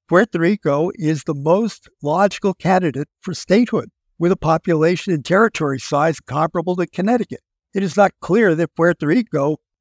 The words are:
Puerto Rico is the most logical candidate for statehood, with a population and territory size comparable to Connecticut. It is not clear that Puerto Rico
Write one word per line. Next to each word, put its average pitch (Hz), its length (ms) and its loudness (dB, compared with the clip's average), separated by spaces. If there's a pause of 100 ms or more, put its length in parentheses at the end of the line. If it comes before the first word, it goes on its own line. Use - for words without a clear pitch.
Puerto 185 320 2
Rico 165 580 0
is 156 280 -4
the 156 100 -4
most 175 540 -2 (140)
logical 185 500 0
candidate 175 560 -2 (120)
for 185 120 -10
statehood, 214 580 0 (280)
with 175 140 2
a 185 40 -2
population 165 800 0
and 143 100 -4
territory 165 560 0
size 151 400 -2
comparable 170 560 -4
to 175 100 -2
Connecticut. 208 540 -2 (320)
It 190 100 -4
is 196 140 -4
not 196 240 4
clear 196 340 2
that 160 200 -2
Puerto 165 320 0
Rico 151 540 0 (200)